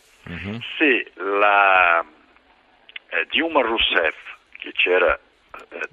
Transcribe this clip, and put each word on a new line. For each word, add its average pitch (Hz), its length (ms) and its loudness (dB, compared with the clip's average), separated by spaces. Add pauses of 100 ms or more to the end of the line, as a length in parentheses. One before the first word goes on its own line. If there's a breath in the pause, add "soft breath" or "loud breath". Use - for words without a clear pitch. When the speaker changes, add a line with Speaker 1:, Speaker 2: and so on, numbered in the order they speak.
(240)
Speaker 1:
Mhm. 92 340 -12 (200)
Speaker 2:
se 139 380 0
la, 98 880 4 (1040)
eh, 82 220 -4
Dilma 151 320 -2
Rousseff, 95 540 -2 (400)
che - 160 -16
c'era, 90 420 2
eh, - 800 -14